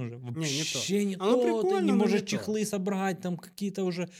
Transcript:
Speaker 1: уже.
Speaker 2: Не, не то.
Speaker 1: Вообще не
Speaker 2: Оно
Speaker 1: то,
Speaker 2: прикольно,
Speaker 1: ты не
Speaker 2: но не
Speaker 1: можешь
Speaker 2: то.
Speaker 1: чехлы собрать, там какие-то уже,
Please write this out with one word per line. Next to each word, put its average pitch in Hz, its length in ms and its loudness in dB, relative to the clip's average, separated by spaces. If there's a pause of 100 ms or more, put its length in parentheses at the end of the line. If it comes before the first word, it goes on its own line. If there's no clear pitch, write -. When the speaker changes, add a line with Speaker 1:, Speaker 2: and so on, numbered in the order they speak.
Speaker 1:
уже. 117 140 -10
Speaker 2:
Не, 135 380 -4
не 156 60 -2
то. - 140 -4
Speaker 1:
Вообще 190 280 0
не 196 100 -2
Speaker 2:
Оно 185 220 2
Speaker 1:
то, 247 60 4
Speaker 2:
прикольно, 233 260 2
Speaker 1:
ты 381 60 2 (100)
не 202 60 4
Speaker 2:
но - 20 4
не 196 60 4
Speaker 1:
можешь 202 220 4
Speaker 2:
то. - 60 -8
Speaker 1:
чехлы 214 380 -2
собрать, 190 560 -2
там 175 160 -4
какие-то 196 480 -6
уже, 175 240 -2 (100)